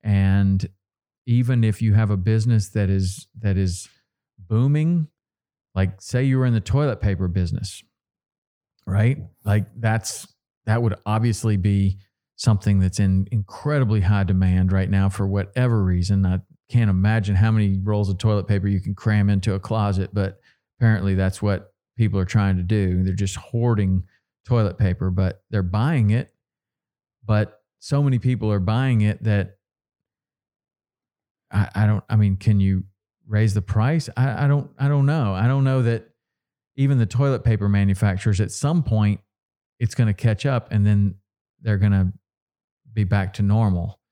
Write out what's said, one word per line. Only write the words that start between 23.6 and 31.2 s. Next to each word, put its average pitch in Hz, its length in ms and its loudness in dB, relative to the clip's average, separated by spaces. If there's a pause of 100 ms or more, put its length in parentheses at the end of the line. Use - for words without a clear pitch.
toilet 110 320 0
paper, 92 320 0
but 92 400 -2
they're 101 120 -2
buying 107 480 0
it. 120 220 -2 (920)
But 107 360 -2 (200)
so 143 220 -2
many 131 160 0
people 107 320 -2
are 101 100 0
buying 113 420 0
it 107 220 0
that 101 320 -2 (1900)